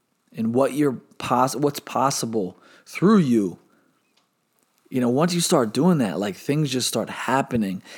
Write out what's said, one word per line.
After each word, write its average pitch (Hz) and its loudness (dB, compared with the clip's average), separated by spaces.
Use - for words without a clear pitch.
in 113 -2
what 123 2
you're 139 0
poss-, 127 0
what's 143 -2
possible 117 -4
through 208 4
you, 113 0
you 131 -2
know, 120 0
once 160 0
you 175 0
start 123 2
doing 160 4
that, 95 0
like, 104 -6
things 151 -2
just 127 -4
start 110 -4
happening, 120 -4